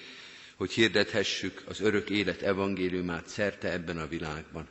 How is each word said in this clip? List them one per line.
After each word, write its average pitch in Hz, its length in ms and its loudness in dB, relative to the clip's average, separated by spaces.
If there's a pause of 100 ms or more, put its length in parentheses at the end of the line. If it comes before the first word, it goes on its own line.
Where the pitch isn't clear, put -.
(560)
hogy 95 160 -4
hirdethessük 101 960 2
az - 140 -10
örök 101 300 2
élet 95 320 2
evangéliumát 92 840 0
szerte 98 440 -2
ebben 87 260 -4
a 80 100 -4
világban. 80 640 -6